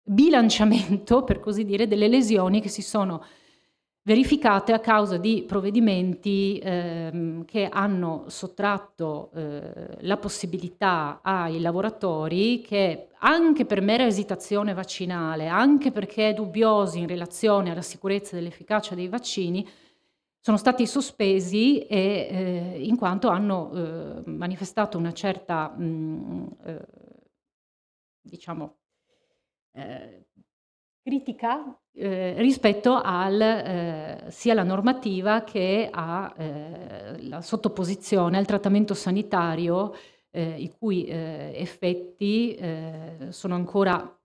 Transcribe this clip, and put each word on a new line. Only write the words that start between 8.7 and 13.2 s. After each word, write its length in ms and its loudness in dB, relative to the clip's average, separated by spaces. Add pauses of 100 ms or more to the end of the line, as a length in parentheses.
eh, 680 -10
la 160 0
possibilità 1040 -4
ai 360 -2
lavoratori 1040 0
che, 460 0 (100)
anche 480 4